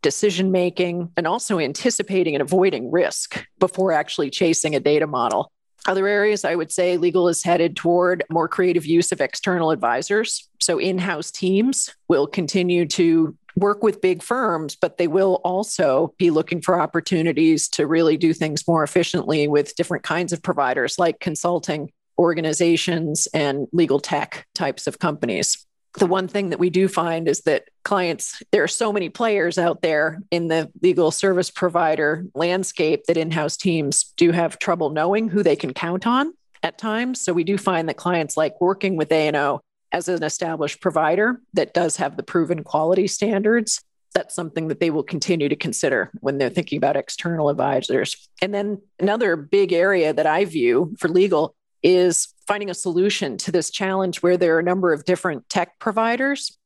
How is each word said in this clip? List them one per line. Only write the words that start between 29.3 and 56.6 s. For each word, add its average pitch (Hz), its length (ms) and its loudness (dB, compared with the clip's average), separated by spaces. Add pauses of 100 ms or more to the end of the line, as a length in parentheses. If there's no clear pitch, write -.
out 170 240 0
there 160 400 0 (100)
in 170 160 -2
the 160 240 0 (100)
legal 170 300 4
service 180 400 0
provider 160 840 0
landscape 170 760 0
that 170 100 2
in-house 160 400 -2
teams 160 580 0
do 170 160 6
have 170 280 -2
trouble 170 320 0
knowing 185 360 0
who 196 160 0
they 147 140 4
can 127 160 -6
count 185 340 -4
on 269 260 2 (300)
at 185 140 -4
times. 233 420 -4
So 180 140 -2
we 170 100 0
do 190 140 0
find 165 320 0
that - 80 -4
clients 165 400 -2
like 156 240 0
working 190 340 0
with 151 160 -2
A 156 160 4
and 151 80 0
O 143 240 0 (320)
as 170 160 -4
an 175 160 -2
established 160 560 -4
provider 175 600 0 (140)
that 143 180 0
does 175 240 0
have 143 180 -4
the - 80 -8
proven 165 400 -2
quality 175 440 2
standards. 214 760 0 (320)
That's - 200 -4
something 165 360 -6
that 151 100 -4
they 165 120 2
will 151 120 -2
continue 160 460 -2
to 143 80 0
consider 131 520 -2 (120)
when 139 160 -2
they're 127 120 2
thinking - 280 -4
about 139 180 2
external 156 540 -2
advisors. 135 800 -2 (120)
And 202 120 -2
then 202 280 -4 (180)
another 202 360 2
big 180 380 0
area 170 400 2
that 156 140 0
I 165 180 2
view 151 520 0
for - 120 -2
legal 180 440 2 (300)
is 180 500 2 (140)
finding 202 220 -8
a 175 40 -8
solution 175 640 -2
to - 140 -8
this 165 180 -2
challenge 190 520 -4
where 180 160 4
there 170 180 2
are 160 40 2
a 165 40 -2
number 180 300 0
of 147 120 -6
different 170 440 -2
tech - 300 -4
providers. 240 880 -2